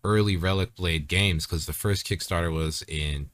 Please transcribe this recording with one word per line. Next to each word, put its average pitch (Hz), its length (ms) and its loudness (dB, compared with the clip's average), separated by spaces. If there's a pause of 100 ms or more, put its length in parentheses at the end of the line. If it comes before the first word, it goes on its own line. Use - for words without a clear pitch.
early 104 320 4
Relic 92 400 0
Blade 82 320 0
games, 90 380 2
'cause 80 220 -4
the 78 60 -6
first 101 340 -2
Kickstarter 85 440 -2
was 80 360 -2
in 73 460 -4